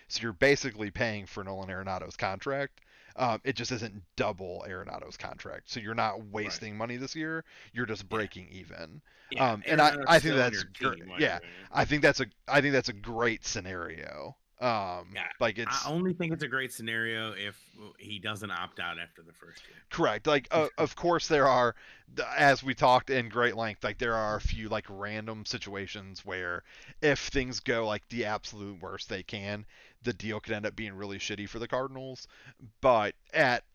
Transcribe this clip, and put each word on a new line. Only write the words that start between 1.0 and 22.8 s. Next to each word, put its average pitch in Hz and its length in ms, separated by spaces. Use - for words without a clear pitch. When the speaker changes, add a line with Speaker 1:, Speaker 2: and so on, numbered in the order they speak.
Speaker 1:
for 101 180
Nolan 95 260
Arenado's 92 480
contract. 135 640
Um, 117 280
it 131 120
just 120 160
isn't 107 320
double 92 520
Arenado's - 500
contract. - 540
So 123 80
you're 110 160
not 110 340
Speaker 2:
Right. 104 220
Speaker 1:
wasting 107 160
money 120 200
this 131 180
year. 160 300
You're 175 140
just 101 220
Speaker 2:
Yeah. 107 180
Speaker 1:
breaking 92 220
even. 87 520
Speaker 2:
Yeah, 131 140
Speaker 1:
Um, 110 240
and 156 140
I, 147 140
Speaker 2:
Arenado's 143 100
Speaker 1:
I 165 140
think 151 160
Speaker 2:
still 131 60
on 123 100
Speaker 1:
that's - 0
Speaker 2:
your 98 140
Speaker 1:
gr-, 131 140
Speaker 2:
team, 90 220
Speaker 1:
yeah, 90 240
Speaker 2:
whatever, 80 40
yeah. 92 280
Speaker 1:
I - 140
think 147 180
that's 147 160
a, 123 80
I 139 140
think 143 120
that's 127 160
a 113 40
great 113 520
scenario. 82 880
Um, 98 560
Speaker 2:
Yeah, 90 120
Speaker 1:
like, 113 200
it's 127 260
Speaker 2:
I 139 40
only 180 240
think 170 200
it's 151 100
a 143 40
great 131 260
scenario 113 580
if 101 300
he 101 220
doesn't 104 320
opt 90 280
out 85 200
after 85 220
the 82 120
first - 340
year. - 220
Speaker 1:
Correct. 120 380
Like, 147 240
uh, 156 180
Speaker 2:
<laughs> - 80
Speaker 1:
of - 180
course 170 320
there 147 200
are, 123 280
th-, 120 200
as 139 280
we 131 100
talked 127 360